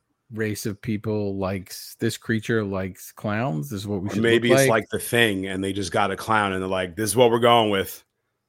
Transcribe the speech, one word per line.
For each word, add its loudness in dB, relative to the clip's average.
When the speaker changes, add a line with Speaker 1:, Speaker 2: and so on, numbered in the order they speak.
Speaker 1:
race -4
of -6
people -4
likes, -8
this -2
creature -2
likes -8
clowns. -4
This -8
is -10
what -4
we -6
Speaker 2:
Or -6
Speaker 1:
should 0
Speaker 2:
maybe 4
Speaker 1:
look 6
Speaker 2:
it's 6
Speaker 1:
like. 4
Speaker 2:
like -14
The -4
Thing, 2
and -4
they -2
just -6
got 2
a -4
clown, 0
and -2
they're -4
like, -4
"This -2
is -2
what 8
we're 2
going 6
with." -2